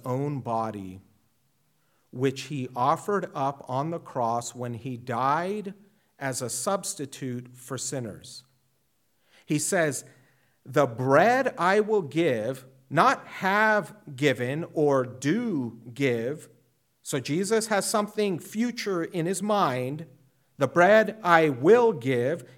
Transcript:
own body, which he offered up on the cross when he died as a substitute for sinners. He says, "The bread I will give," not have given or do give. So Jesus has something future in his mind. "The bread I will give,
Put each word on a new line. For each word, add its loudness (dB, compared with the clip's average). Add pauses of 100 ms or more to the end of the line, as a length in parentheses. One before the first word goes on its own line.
own -4
body, -6 (1080)
which -2
he -8
offered 0
up -4
on -4
the -6
cross -4
when -8
he -10
died -2 (460)
as -6
a -6
substitute -6
for -10
sinners. -10 (1040)
He 0
says, 0 (600)
"The 4
bread 4
I 2
will 2
give," -2 (240)
not 4
have 0
given 0 (100)
or 4
do -2 (140)
give. -2 (540)
So -4
Jesus -2
has 0
something -2
future -4
in -4
his -4
mind. 0 (520)
"The 2
bread 6
I 6
will 6
give, -2